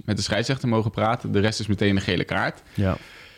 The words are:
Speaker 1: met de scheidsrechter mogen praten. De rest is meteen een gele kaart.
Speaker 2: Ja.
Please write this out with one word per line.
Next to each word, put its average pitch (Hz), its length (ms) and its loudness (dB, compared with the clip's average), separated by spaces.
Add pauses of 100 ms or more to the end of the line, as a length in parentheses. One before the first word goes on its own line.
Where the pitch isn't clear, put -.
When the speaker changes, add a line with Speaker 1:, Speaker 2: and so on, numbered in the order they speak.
Speaker 1:
met 104 120 0
de - 60 -2
scheidsrechter 123 460 -2
mogen 113 220 2
praten. 110 420 -2
De 101 80 4
rest 104 200 0
is 107 60 -4
meteen 101 300 2
een 98 60 0
gele 92 220 0
kaart. 110 380 -4 (120)
Speaker 2:
Ja. 95 220 2 (420)